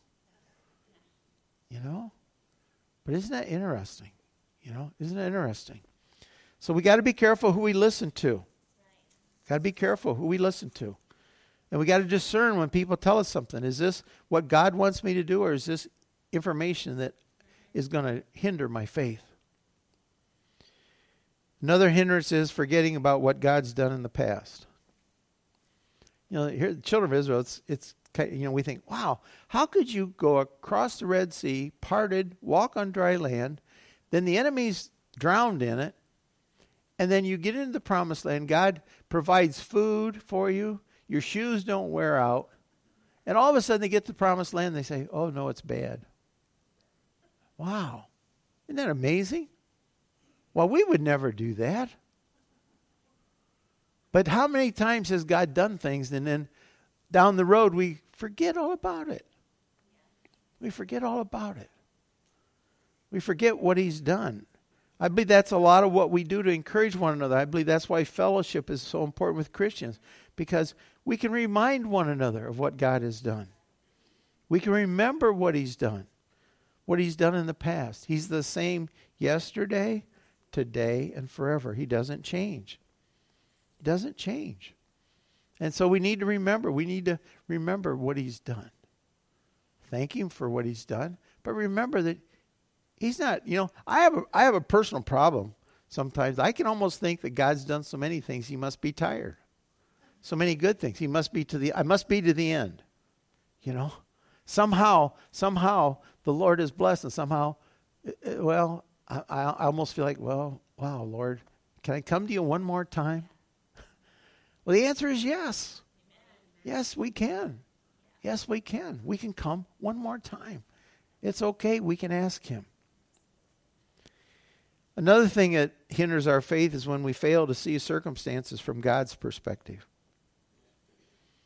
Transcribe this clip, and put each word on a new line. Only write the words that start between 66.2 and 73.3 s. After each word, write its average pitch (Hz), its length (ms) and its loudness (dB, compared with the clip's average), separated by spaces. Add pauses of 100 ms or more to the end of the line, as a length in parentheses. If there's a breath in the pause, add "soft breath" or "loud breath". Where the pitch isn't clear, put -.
do 190 180 -2
to 190 80 0
encourage 190 460 0
one 170 180 2
another. 139 240 0
I 139 80 2
believe 156 200 0
that's 160 240 2
why 165 160 2
fellowship 185 640 0
is 131 120 -4
so 160 220 -4
important 160 340 -2
with 156 140 -6
Christians, 190 480 -4 (360 soft breath)
because 160 380 -2 (300 soft breath)
we 233 140 -2
can 226 140 -2
remind 233 560 0
one 190 220 0
another 120 380 -2
of 120 100 -8
what 139 200 -4
God 131 240 2
has 117 200 -6
done. 107 280 -6 (1000)